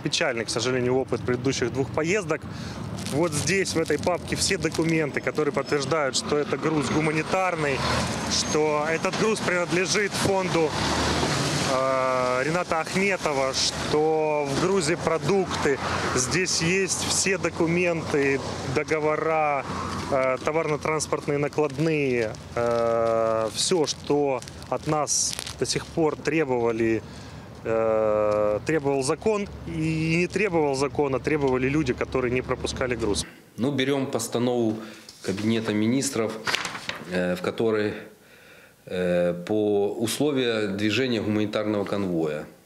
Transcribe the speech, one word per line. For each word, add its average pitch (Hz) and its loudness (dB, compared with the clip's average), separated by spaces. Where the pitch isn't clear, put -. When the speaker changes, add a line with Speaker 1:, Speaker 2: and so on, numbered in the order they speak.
Speaker 1:
печальный, 143 0
к 101 -8
сожалению, 123 0
опыт 127 -2
предыдущих 123 -2
двух 127 -2
поездок. 160 0
Вот 165 2
здесь, 156 -2
в 156 0
этой 160 0
папке, 170 -2
все 196 0
документы, 160 0
которые 143 0
подтверждают, 139 0
что - 0
это 147 0
груз 143 0
гуманитарный, 156 0
что 151 2
этот 170 0
груз 220 2
принадлежит 175 0
фонду 180 2
э, 131 2
Рената 170 0
Ахметова, 156 0
что 151 0
в 135 0
Грузии 170 2
продукты, 160 2
здесь 127 0
есть 180 0
все - 2
документы, 160 2
договора, 151 0
э, 131 2
товарно-транспортные 151 0
накладные, 143 0
э, 113 2
всё, 165 2
что 143 0
от 127 -2
нас 151 0
до 131 2
сих - -4
пор 156 0
требовали, 117 2
э, 107 2
требовал 139 0
закон, 202 0
и 160 0
не 175 2
требовал 170 2
закона, 135 2
требовали 135 2
люди, 139 0
которые 123 0
не 127 2
пропускали 127 -2
груз. 104 -2
Speaker 2:
Ну, 123 0
берём 135 0
постанову 120 0
Кабинета 107 0
министров, 113 0
э, 180 0
в 180 -8
которой, 107 0
э, 87 2
по 104 2
условия 117 0
движения 107 0
гуманитарного 107 0
конвоя. 82 -2